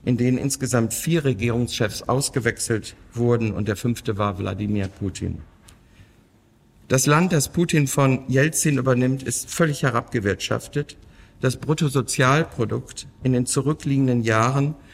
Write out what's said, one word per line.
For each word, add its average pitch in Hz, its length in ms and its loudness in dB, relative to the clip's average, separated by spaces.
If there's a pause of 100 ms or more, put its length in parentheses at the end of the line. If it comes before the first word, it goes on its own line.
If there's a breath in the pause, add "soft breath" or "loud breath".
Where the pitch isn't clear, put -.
in 123 140 2
denen 123 220 2
insgesamt 120 560 -2
vier 165 280 0
Regierungschefs 117 800 0
ausgewechselt 117 920 -2 (180)
wurden 117 400 2
und 104 140 -4
der 107 80 0
fünfte 117 420 -4
war 101 220 -2
Wladimir 101 480 -2
Putin. 92 500 -6 (1500 soft breath)
Das 131 180 2
Land, 160 260 4
das 151 180 0
Putin 170 360 2
von 131 420 2
Jelzin 139 520 2
übernimmt, 127 420 2
ist - 300 -8
völlig 156 320 0
herabgewirtschaftet. 113 1120 -2 (440 soft breath)
Das 127 160 0
Bruttosozialprodukt 131 1500 0 (140)
in 131 120 2
den 123 120 2
zurückliegenden 135 800 0
Jahren 127 500 2 (200 loud breath)